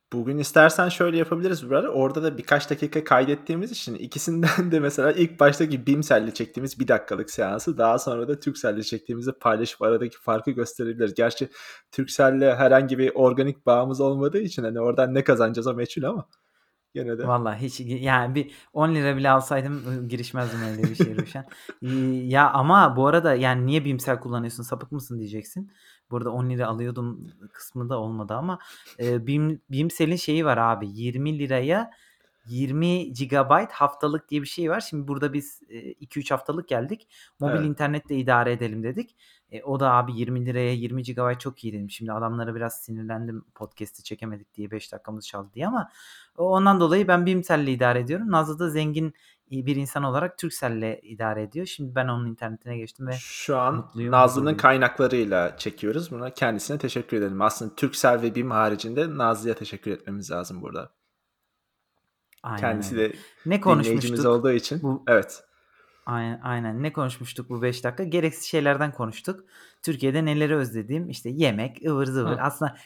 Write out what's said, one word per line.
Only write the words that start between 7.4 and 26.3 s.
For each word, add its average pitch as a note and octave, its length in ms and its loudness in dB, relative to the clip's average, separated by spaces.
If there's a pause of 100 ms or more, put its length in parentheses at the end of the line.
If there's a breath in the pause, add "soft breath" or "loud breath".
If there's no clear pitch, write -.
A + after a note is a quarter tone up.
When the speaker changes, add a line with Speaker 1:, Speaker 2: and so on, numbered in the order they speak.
Speaker 1:
daha A#2 220 4
sonra A#2+ 280 -4
da C#3+ 120 -2
Turkcell'le A2 420 -4
çektiğimizi A#2+ 500 -6
paylaşıp A2+ 500 0
aradaki A#2 380 2
farkı A2 320 -2
gösterebiliriz. A#2 600 -4
Gerçi A#2 360 0 (420 loud breath)
Turkcell'le C3+ 640 4
herhangi C3 420 6
bir C3 180 2
organik C3+ 500 2
bağımız B2+ 360 4
olmadığı C#3 380 2
için E3+ 240 -4
hani A2+ 180 -4
oradan B2+ 320 2
ne C3+ 100 2
kazanacağız A#2 440 4
o B2+ 60 0
meçhul A#2+ 300 -4
ama F3 220 -4 (680)
gene A#2+ 240 -6
de. A#2+ 100 -4
Speaker 2:
Vallahi A#2 380 0
hiç, B2+ 140 -8
yani B2+ 560 0
bir C#3+ 160 -2 (220 loud breath)
on D#3+ 220 2
lira C#3+ 220 0
bile C3+ 120 2
alsaydım, C3+ 580 2
ıı, B2+ 200 -4
girişmezdim A#2+ 540 -6
öyle A2 220 -4
bir A2+ 120 0
şeye A2+ 200 0
Ruşen. - 300 -8 (200 loud breath)
Speaker 1:
<laughs> - 180 -20
Speaker 2:
Ee, B2+ 40 -8 (400)
ya C#3 240 6
ama D3 440 6
bu C3 120 4
arada D#3+ 280 4
yani B2+ 300 2
niye C#3+ 200 2
Bimsel C3 340 -2
kullanıyorsun, A#2+ 440 -6
sapık C3 280 -10
mısın B2+ 280 -8
diyeceksin. G#2+ 520 -10 (400 soft breath)
Bu A#2+ 60 -4
arada A#2 140 -4